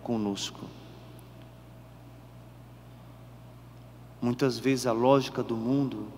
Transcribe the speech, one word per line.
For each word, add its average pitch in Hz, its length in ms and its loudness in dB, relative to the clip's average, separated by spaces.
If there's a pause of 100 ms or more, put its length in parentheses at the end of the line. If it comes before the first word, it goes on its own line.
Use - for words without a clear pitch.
conosco. 104 600 -2 (3500)
Muitas 120 380 4
vezes 127 260 2
a 123 60 4
lógica 127 500 6
do 113 140 0
mundo 113 520 2 (100)